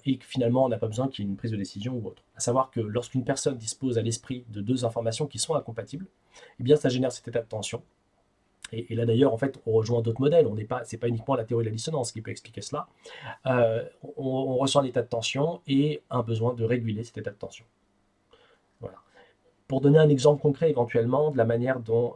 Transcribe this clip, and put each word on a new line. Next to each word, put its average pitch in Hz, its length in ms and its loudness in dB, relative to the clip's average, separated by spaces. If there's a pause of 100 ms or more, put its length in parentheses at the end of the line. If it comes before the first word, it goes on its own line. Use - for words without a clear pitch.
et 135 120 0
que - 80 -18
finalement, 127 400 2
on 127 40 0
n'a 110 100 -2
pas 113 80 -2
besoin 120 200 -2
qu'il 107 180 -6
y - 20 -2
ait 98 40 -2
une 98 60 -4
prise 113 140 -6
de 107 60 -4
décision 101 360 -6
ou 110 140 -6
autre. - 160 -16 (120)
À - 40 -20
savoir 127 320 0
que - 80 -4
lorsqu'une 117 440 -2
personne 135 340 -2
dispose 113 400 -4
à 110 40 2
l'esprit 120 480 -6
de 104 120 -8
deux 120 220 0
informations 113 440 -2
qui 120 100 -12
sont 160 160 -4
incompatibles, 139 540 -6 (520)
eh 123 40 -6
bien, 139 120 8
ça 143 140 0
génère 127 220 0
cet - 160 -14
état 117 140 -2
de 113 60 -12
tension. - 360 -8 (880)
Et, 117 220 -8
et - 20 -4
là, 117 100 0
d'ailleurs, 123 280 4
en - 40 -4
fait, 135 280 -2
on 113 80 -2
rejoint 113 280 2
d'autres 113 200 -2
modèles. 151 260 6
On 104 80 -4
n'est 110 80 -6
pas, 123 220 -4
c'est 117 120 -12
pas 120 100 -4
uniquement 117 280 -2
la 120 80 -2
théorie 117 220 -2
de 107 40 -2
la 110 60 -6
dissonance 131 360 -4
qui 113 100 -12
peut 104 100 -12
expliquer - 300 -14
cela. - 260 -8 (600)
Euh, 117 360 2 (340)
on, 135 80 -8
on 131 320 -2
ressent 135 240 4
un 135 40 -2
état 123 160 0
de 113 60 -4
tension 139 600 -2
et 147 420 2
un 127 120 0
besoin 117 320 0
de 117 100 -2
réguler 113 400 0
cet - 140 -14
état 104 140 -8
de - 40 -18
tension. - 300 -16 (1160)
Voilà. - 180 -14 (720)
Pour 135 140 0
donner 143 180 8
un 156 100 8
exemple 147 320 6
concret, 151 280 2
éventuellement, 123 640 2
de 131 60 -2
la 113 80 4
manière 120 340 0
dont, 117 360 0